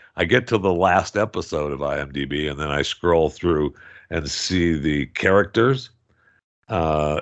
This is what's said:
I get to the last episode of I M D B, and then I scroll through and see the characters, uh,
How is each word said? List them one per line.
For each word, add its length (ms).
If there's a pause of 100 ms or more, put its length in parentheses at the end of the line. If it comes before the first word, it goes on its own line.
(160)
I 80
get 240
to 100
the 160
last 440
episode 560
of 80
I 180
M 140
D 100
B, 240
and 100
then 140
I 100
scroll 480
through 440 (360)
and 220
see 480
the 280
characters, 840 (800)
uh, 520